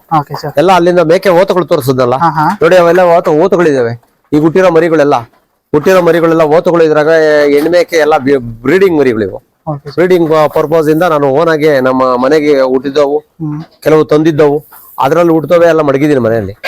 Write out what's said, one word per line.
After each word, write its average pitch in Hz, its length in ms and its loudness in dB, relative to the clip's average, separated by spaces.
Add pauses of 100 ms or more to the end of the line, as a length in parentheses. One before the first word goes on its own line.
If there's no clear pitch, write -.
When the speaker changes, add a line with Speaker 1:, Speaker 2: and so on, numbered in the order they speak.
(180)
Speaker 1:
ಓಕೆ 143 240 -8
ಸರ್. 147 140 -10
Speaker 2:
ಎಲ್ಲ 165 160 2
ಅಲ್ಲಿಂದ 175 260 0
ಮೇಕೆ 175 300 0
ಓತಗಳು 180 360 0
ತೋರಿಸಿದ್ನಲ್ಲ. 131 520 -2
Speaker 1:
ಹಾ, 160 140 -2
ಹಾ. 160 320 -2
Speaker 2:
ನೋಡಿ, 175 140 4
ಅವೆಲ್ಲ 175 240 2
ಓತ, 175 280 2
ಓತಗಳಿದಾವೆ. 151 720 0 (300)
ಈ 147 60 2
ಹುಟ್ಟಿರೋ 170 320 0
ಮರಿಗಳೆಲ್ಲ, 160 440 2 (580)
ಹುಟ್ಟಿರೋ 180 300 2
ಮರಿಗಳೆಲ್ಲ 165 400 2
ಓತಗಳು 165 420 2
ಇದ್ರಾಗ 151 260 0 (440)
ಹೆಣ್ಣು 151 160 0
ಮೇಕೆ 170 260 0
ಎಲ್ಲ 151 220 2 (200)
ಬ್ರೀಡಿಂಗ್ 131 600 -2
ಮರಿಗಳು 123 240 0
ಇವು. 101 200 -8 (260)
Speaker 1:
ಓಕೆ 147 200 -10
ಸರ್. 139 60 -16
Speaker 2:
ಬ್ರೀಡಿಂಗ್ 170 380 0 (220)
ಪರ್ಪಸ್ 156 340 0
ಇಂದ 156 140 0
ನಾನು 151 240 0
ಓನ್ 143 220 0
ಆಗಿ 151 320 0
ನಮ್ಮ 131 360 0
ಮನೆಗೆ 147 440 0
ಹುಟ್ಟಿದ್ದವು, 139 580 -2
Speaker 1:
ಹ್ಮ್. 151 440 -12 (200)
Speaker 2:
ಕೆಲವು 156 220 2
ತಂದಿದ್ದವು, 151 600 0 (340)
ಅದ್ರಲ್ಲಿ 165 340 0
ಹುಟ್ಟಿದವೆ 165 340 0
ಎಲ್ಲ 160 140 2
ಮಡಗಿದ್ದೀನಿ 139 400 0
ಮನೆಯಲ್ಲಿ. 110 360 -4 (120)